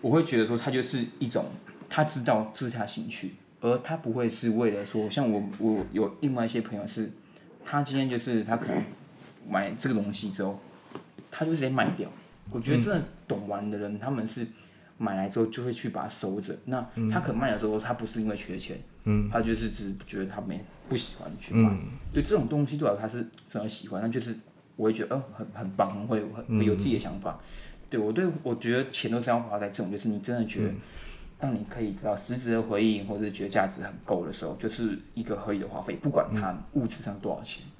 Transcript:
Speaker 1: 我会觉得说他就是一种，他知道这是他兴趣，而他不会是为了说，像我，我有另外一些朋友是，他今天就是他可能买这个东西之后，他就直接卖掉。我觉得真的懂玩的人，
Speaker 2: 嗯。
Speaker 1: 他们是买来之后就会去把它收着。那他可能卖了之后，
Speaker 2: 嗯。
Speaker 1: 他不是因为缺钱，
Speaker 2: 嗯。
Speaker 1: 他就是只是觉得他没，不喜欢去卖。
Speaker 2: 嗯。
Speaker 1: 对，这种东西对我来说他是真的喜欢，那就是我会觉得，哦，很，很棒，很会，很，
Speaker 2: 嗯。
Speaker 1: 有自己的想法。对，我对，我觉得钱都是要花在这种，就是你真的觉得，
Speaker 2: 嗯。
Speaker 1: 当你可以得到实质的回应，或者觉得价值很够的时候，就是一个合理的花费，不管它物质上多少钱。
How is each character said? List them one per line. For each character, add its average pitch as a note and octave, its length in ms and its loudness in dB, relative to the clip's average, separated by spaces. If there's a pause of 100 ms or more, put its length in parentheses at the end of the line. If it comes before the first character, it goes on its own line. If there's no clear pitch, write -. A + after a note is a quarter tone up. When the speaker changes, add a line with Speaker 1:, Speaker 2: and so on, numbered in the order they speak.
Speaker 1:
我 A#2+ 100 2
会 D#3 140 8
觉 C3 140 2
得 A2 60 6
说 A#2 140 2
他 B2+ 100 0
就 B2+ 140 2
是 A#2+ 240 0 (140)
一 B2 80 0
种， - 180 0 (420)
他 - 140 4
知 C#3 220 0
道 A2 280 4
这 C3 160 -4
是 A2+ 80 -6
他 A2 80 -2
兴 A2+ 240 -8
趣， - 260 -8 (260)
而 B2 180 4
他 D#3+ 200 -4
不 A#2 140 -2
会 A#2+ 160 2
是 A#2 220 0
为 A2 220 4
了 G2+ 120 -2
说， G#2+ 240 0
像 B2 220 2
我， G#2 100 4 (180)
我 G#2+ 340 4
有 G#2 280 2
另 C3+ 140 2
外 A#2 100 2
一 A2+ 40 0
些 A#2 120 0
朋 A2 160 -6
友 G2+ 80 -4
是， G#2+ 280 -4 (520)
他 C#3+ 200 0
今 C3+ 120 -2
天 C3+ 140 2
就 A#2+ 80 0
是 A#2 240 2
他 A2+ 140 2
可 A#2+ 100 -2
能 B2 160 0 (680)
买 G2 300 0
这 - 100 -2
个 B2 60 4
东 G2+ 180 2
西 G2 200 -4
之 G2+ 100 -4
后， G2 160 -2 (720)
他 - 140 -2
就 D#3+ 80 2
直 D#3+ 60 2
接 C3+ 100 2
卖 A#2 220 4
掉。 F#2 200 -4 (400)
我 A#2+ 80 -4
觉 C3 160 2
得 A#2+ 80 6
真 G#3 100 2
的 D#3+ 120 2 (240)
懂 G2+ 180 -2
玩 G#2 240 -4
的 G#2 80 -2
人， G#2 160 -4
Speaker 2:
嗯。 G#2 60 -6
Speaker 1:
他 C3 100 -2
们 A2+ 160 0
是 A#2 180 -4 (540)
买 G#2 160 0
来 F#2+ 140 2
之 G2 100 0
后 A2+ 80 6
就 A#2+ 180 -4
会 B2 80 0
去 A2+ 180 -4
把 F#2+ 120 -4
它 - 60 -4
收 - 320 -2
着。 - 240 -6
那 B2+ 200 0 (280)
他 F3 80 4
可 - 80 -2
能 A2 100 0
卖 A#2+ 140 4
了 G#2 40 2
之 G#2+ 80 -2
后， G#2+ 140 2
Speaker 2:
嗯。 - 20 2
Speaker 1:
他 A#2 140 0
不 A#2 100 -4
是 A2 160 -4
因 G#2+ 60 2
为 G#2 100 0
缺 F#2 220 -6
钱， - 220 -8 (240)
Speaker 2:
嗯。 G#2 260 4
Speaker 1:
他 A2+ 100 4
就 A2+ 140 4
是 A2 160 0
只 G2+ 140 -6
是 G2 100 -4 (100)
觉 - 140 -6
得 F#2+ 80 0
他 G2+ 140 -6
没， F#2+ 240 -6 (240)
不 C3 80 2
喜 - 200 -2
欢 - 220 -10
去 - 160 -8
卖。 A2 140 10
Speaker 2:
嗯。 G2 100 4 (340)
Speaker 1:
对， D3 80 4
这 G#3 160 4
种 A#2 120 4
东 D3 180 4
西 D3+ 100 -4
对 B2+ 120 4
我 G2+ 40 6
来 G2+ 60 2
说 - 20 -6
他 A2+ 80 -2
是 A#2+ 200 -4 (180)
真 G#2 160 -4
的 A2 60 -4
喜 - 180 -8
欢， G2 160 -4
那 A2+ 60 0
就 A#2+ 120 0
是 A2+ 160 -6 (380)
我 A2 100 -2
会 A2 80 6
觉 A2 140 0
得， B2 80 -2
哦， C3+ 80 0 (100)
很， - 220 -8
很 G2+ 160 -6
棒， G2 240 2
很 G2+ 120 -6
会， A2 140 2 (140)
很， A2+ 140 -10
Speaker 2:
嗯。 G#2+ 160 6
Speaker 1:
有 G2+ 100 6
自 G2 100 2
己 A#2 100 4
的 G2+ 40 2
想 - 220 -4
法。 - 180 -4 (500)
对， A#2 120 0
我 G#2+ 100 2
对， F3+ 160 2 (160)
我 A#2+ 120 0
觉 A#2 220 2
得 C3+ 140 0
钱 - 200 -2
都 A#2 120 2
是 B2 60 -2
要 A#2 100 6
花 G#2+ 200 -2
在 G2+ 100 -2
这 G2+ 140 -4
种， F#2+ 100 -2
就 G2+ 60 -4
是 A#2 100 -2
你 G#2 120 0
真 B2 140 -2
的 A#2 120 2
觉 G#2 180 -2
得， G2+ 40 2
Speaker 2:
嗯。 G2 80 -2 (640)
Speaker 1:
当 C3 160 0
你 G#2 140 -2
可 A#2 140 -6
以 G#2+ 100 -2
得 G2 100 -8
到 G#2 140 2
实 B2 200 -4
质 B2 160 0
的 A2+ 100 4
回 G#2+ 220 4
应， G#2 220 4
或 G2+ 120 -4
者 G#2+ 120 0
觉 F#2+ 140 -4
得 G2 60 -2
价 G2 160 4
值 G2 160 -4
很 F#2+ 100 -8 (120)
够 F2 200 0
的 D#2 80 -6
时 - 120 -8
候， F2 120 -4
就 A2 120 -2
是 A2 300 0 (160)
一 A#2 80 -4
个 A2 140 -2
合 G#2 160 -4
理 G2+ 60 0
的 - 100 -4
花 - 140 -6
费， - 140 -4
不 - 120 -2
管 - 260 4
它 F#2+ 220 0 (160)
物 B2 140 2
质 - 160 -4
上 G2+ 160 -6
多 F#2 160 -2
少 - 80 -8
钱。 - 220 -12 (160)